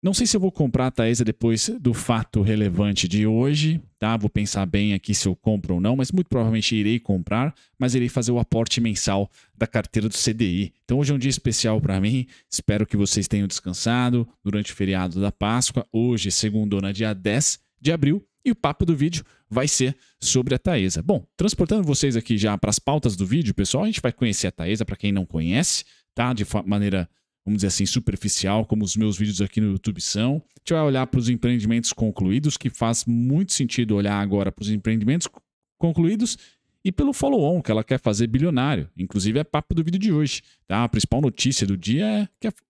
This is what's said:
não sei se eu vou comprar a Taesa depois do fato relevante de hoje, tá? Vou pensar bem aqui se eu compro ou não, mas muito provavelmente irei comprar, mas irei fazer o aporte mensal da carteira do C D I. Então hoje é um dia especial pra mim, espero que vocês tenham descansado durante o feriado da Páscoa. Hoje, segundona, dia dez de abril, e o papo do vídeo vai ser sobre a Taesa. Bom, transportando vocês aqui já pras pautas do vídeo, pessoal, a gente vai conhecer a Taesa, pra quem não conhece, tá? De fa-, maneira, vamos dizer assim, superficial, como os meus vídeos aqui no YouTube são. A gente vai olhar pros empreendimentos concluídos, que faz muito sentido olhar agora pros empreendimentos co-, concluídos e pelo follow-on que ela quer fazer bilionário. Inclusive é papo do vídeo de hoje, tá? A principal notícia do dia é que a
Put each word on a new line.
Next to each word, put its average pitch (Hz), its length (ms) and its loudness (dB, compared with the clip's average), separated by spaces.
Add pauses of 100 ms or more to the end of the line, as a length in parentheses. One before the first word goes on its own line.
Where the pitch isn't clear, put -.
não 185 140 0
sei 247 100 0
se 220 120 2
eu 202 40 4
vou 185 120 0
comprar 131 340 0
a 127 60 0
Taesa 117 320 2
depois 113 440 0 (120)
do 123 120 2
fato 113 500 0
relevante 101 680 2
de 104 180 2
hoje, 147 560 2 (160)
tá? 110 180 0
Vou 104 140 0
pensar 101 340 -2
bem 101 300 0
aqui 95 180 -4
se - 140 0
eu 92 80 0
compro 101 400 -2
ou 87 60 0
não, 110 160 2
mas 131 160 -2
muito 180 160 0
provavelmente 113 480 0
irei 110 240 2
comprar, 104 520 -2 (240)
mas - 180 0
irei 131 140 2
fazer 120 220 -2
o 120 80 2
aporte 113 420 0
mensal 101 480 0 (280)
da 113 100 -2
carteira 110 420 -2
do - 80 -6
C - 160 0
D 113 120 0
I. 92 280 0 (120)
Então 127 140 0
hoje 143 120 0
é 147 40 2
um 139 40 0
dia 131 120 0
especial 110 500 0
pra 95 200 0
mim, 123 260 0 (220)
espero 104 380 0
que - 100 -4
vocês 101 300 0
tenham 101 220 0
descansado 120 800 -2 (160)
durante 101 260 -2
o - 60 -14
feriado 92 440 -2
da 101 120 0
Páscoa. 113 580 -2
Hoje, 113 400 0
segundona, 101 600 0
dia 110 200 -2
dez 104 460 -2 (220)
de 139 100 0
abril, 165 340 2 (200)
e 247 80 2
o - 20 4
papo - 320 -2
do 165 80 4
vídeo 156 300 -2 (260)
vai 123 160 0
ser 135 300 0 (240)
sobre 127 340 0
a 123 40 0
Taesa. 95 440 0
Bom, 175 240 0 (100)
transportando 202 460 0
vocês 147 320 0
aqui 113 240 0
já 104 180 2
pras 104 220 0
pautas 135 380 0
do 95 100 0
vídeo, 131 280 0
pessoal, 120 280 0
a 208 40 0
gente 220 140 -4
vai 120 120 0
conhecer 107 340 -2
a 90 60 -2
Taesa, 104 320 -2
pra - 100 -8
quem 104 160 -2
não 95 160 -2
conhece, 87 580 -2 (300)
tá? 123 180 0
De 107 120 -2
fa-, - 180 -4
maneira, 98 460 0 (360)
vamos 104 140 -2
dizer 98 100 0
assim, 98 180 -2
superficial, 101 800 -2
como 107 180 0
os 95 120 -4
meus 107 200 0
vídeos 101 240 -2
aqui 101 200 -2
no 107 120 2
YouTube 92 280 -4
são. 131 440 -2
A - 140 -20
gente - 140 -4
vai 160 100 2
olhar 131 240 2
pros 120 220 0
empreendimentos 117 640 0
concluídos, 110 640 0
que - 120 -4
faz 113 360 -2
muito 127 480 0
sentido 117 420 0
olhar 101 260 0
agora 98 300 0
pros 101 180 -8
empreendimentos 110 600 0
co-, - 120 -18 (380)
concluídos 170 580 0 (480)
e 190 60 0
pelo 277 220 0
follow-on 180 500 2
que - 80 -4
ela 110 140 2
quer 127 160 0
fazer 110 260 2
bilionário. 131 720 0
Inclusive 98 420 -2
é 156 60 0
papo - 320 -2
do 165 80 2
vídeo 175 160 0
de 208 120 2
hoje, 151 300 0 (240)
tá? 107 160 0
A 120 60 0
principal 110 320 0
notícia 131 440 0
do 98 120 0
dia 110 280 0
é 214 240 0 (120)
que 226 80 -4
a 202 40 -4 (180)